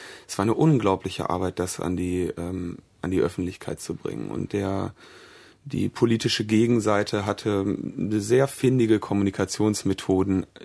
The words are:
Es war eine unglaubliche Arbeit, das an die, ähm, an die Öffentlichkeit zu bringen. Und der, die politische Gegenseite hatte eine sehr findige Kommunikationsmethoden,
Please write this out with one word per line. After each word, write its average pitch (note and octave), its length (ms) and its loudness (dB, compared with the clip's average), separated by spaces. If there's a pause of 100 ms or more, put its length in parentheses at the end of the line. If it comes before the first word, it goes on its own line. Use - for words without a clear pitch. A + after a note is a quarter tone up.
(260)
Es - 120 -6
war G2 60 2
eine A2+ 100 4
unglaubliche G2+ 760 2
Arbeit, F#2 300 -2
das F#2 220 -4
an F2 160 -2
die, F2+ 400 -2
ähm, F2 420 -6 (240)
an F2+ 80 -4
die F#2 100 2
Öffentlichkeit - 600 -4
zu - 140 -8
bringen. G#1+ 340 -8
Und - 260 -6
der, F#2+ 400 -2 (720)
die G2+ 220 -2
politische A2+ 560 0
Gegenseite G#2+ 800 2
hatte G#2 400 -2
eine G#2 540 -2
sehr B2+ 280 4
findige A#2+ 500 4
Kommunikationsmethoden, G2 1500 0 (180)